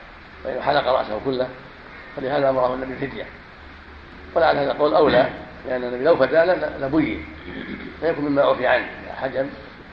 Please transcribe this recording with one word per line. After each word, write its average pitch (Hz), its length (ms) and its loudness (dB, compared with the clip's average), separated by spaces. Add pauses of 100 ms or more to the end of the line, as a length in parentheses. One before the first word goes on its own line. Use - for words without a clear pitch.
(440)
فإنه 127 180 -6
حلق 139 260 2
رأسه 117 380 0
كله، 127 240 -2 (680)
فلهذا 135 340 0
أمره 127 240 2
النبي 131 220 -6
فدية. 127 300 -8 (1080)
ولعل 151 220 4
هذا 139 140 0
القول 151 220 2
أولى، 135 360 6 (380)
لأن 127 160 -2
النبي 123 200 -4
لو 160 140 6
فدى 131 180 4
ل-، 165 260 4
ل-، 147 240 -4
لبين، 135 400 0 (760)
فيكون 147 240 -2
مما 139 160 2
عفي 127 260 4
عنه، 123 180 2 (180)
إذا - 120 -12
حجم 135 340 -4 (440)